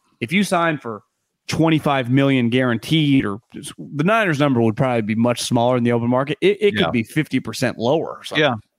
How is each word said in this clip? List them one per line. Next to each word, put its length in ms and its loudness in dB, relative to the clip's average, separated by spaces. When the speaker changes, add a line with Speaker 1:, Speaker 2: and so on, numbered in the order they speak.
Speaker 1:
"If 140 -8
you 100 0
sign 360 -2
for 240 -12
twenty-five 640 2
million 400 4
guaranteed," 760 2
or 140 -6
the 500 -8
Niners 360 0
number 220 2
would 140 2
probably 260 0
be 140 -4
much 260 0
smaller 360 0
in 60 -2
the 100 2
open 160 -2
market. 320 -2
It, 200 0
it 100 2
could 100 -2
Speaker 2:
Yeah. 100 -2
Speaker 1:
be 120 0
fifty 360 -4
percent 380 -6
lower 400 -2
or 60 -20
something. 200 -4
Speaker 2:
Yeah. 120 0